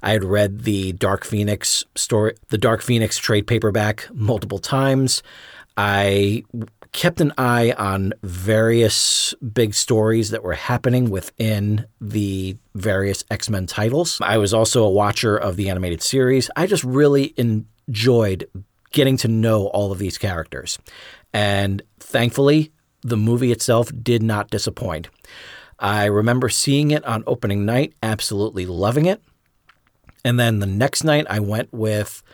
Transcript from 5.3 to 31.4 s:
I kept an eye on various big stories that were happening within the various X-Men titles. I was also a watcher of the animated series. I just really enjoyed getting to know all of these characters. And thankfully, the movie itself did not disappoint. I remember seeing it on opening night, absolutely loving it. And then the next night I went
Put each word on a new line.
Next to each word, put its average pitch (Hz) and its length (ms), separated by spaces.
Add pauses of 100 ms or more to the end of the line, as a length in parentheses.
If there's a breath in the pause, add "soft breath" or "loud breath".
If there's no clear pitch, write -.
I 101 640 (480)
kept 175 300
an 143 160
eye 120 400
on 98 360 (100)
various 107 1120 (180)
big 110 220
stories 110 560
that 110 120
were 90 100
happening 123 580
within 104 760 (160)
the 101 560 (160)
various 98 560
X-Men 101 380
titles. 127 540
I 107 180
was 101 160
also 113 280
a 104 60
watcher 104 480
of 92 180
the 98 140
animated 90 320
series. 131 540
I 160 100
just 190 180
really 139 540
enjoyed 110 1120 (420)
getting 135 260
to 120 100
know 110 400
all 101 240
of 92 80
these 95 180
characters. 85 640 (520 loud breath)
And 101 520 (160)
thankfully, 139 720 (320)
the 117 140
movie 120 340
itself 117 380 (140)
did 120 180
not 107 300
disappoint. 95 580 (720 loud breath)
I 104 260
remember 113 440
seeing 143 420
it 151 140
on 113 200
opening 101 400
night, 123 280 (100)
absolutely 104 640
loving 104 380
it. 190 180 (1000)
And 120 160
then 113 200
the 98 80
next 110 360
night 151 240
I 104 120
went 107 340